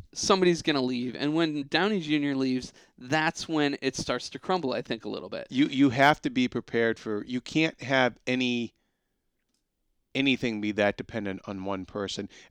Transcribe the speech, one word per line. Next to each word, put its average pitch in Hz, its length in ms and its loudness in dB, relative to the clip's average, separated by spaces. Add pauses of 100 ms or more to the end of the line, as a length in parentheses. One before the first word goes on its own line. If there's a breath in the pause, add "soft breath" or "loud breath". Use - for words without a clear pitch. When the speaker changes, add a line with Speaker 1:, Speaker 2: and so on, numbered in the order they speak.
(120)
Speaker 1:
somebody's 180 500 2
gonna 147 200 2
leave. 123 360 -4
And 147 160 0
when 151 340 0
Downey 190 320 2
Junior 147 340 0
leaves, 127 380 -2 (260 soft breath)
that's 156 500 -2
when 147 340 2
it 131 140 -2
starts - 340 -4
to 139 80 -10
crumble, 170 340 -2
I 120 100 -2
think, - 220 -8
a 107 40 -8
little 95 200 -8
bit. - 220 -10
Speaker 2:
You, 131 160 4
you 139 240 4
have 139 320 6
to 143 80 -2
be 123 180 2
prepared 117 500 -2
for, 107 260 -6
you 123 160 -6
can't 160 420 -2
have 127 440 2
any, 123 480 -2 (1400)
anything 127 460 0
be 104 120 -2
that 101 240 2
dependent 98 500 -8
on 98 180 -8
one 95 200 -6
person. 101 440 -8 (220 loud breath)